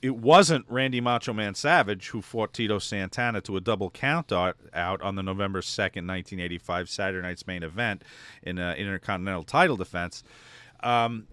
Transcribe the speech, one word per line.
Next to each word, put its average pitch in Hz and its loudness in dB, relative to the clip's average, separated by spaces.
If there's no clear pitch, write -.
it 131 -2
wasn't 147 8
Randy 127 0
Macho 120 2
Man 104 -2
Savage 127 4
who 110 -6
fought 110 -4
Tito 107 0
Santana 104 -4
to 98 -4
a 92 -2
double 95 0
count 147 -2
out, 90 2
out 87 -2
on 98 -4
the 95 -4
November 95 -2
second, 95 -4
nineteen 92 -8
eighty-five 87 -4
Saturday 95 -4
Night's 90 -10
Main 90 -8
Event 98 -4
in 90 -6
an 87 -4
Intercontinental 95 -4
title 156 2
defense, 87 -6
um, 117 0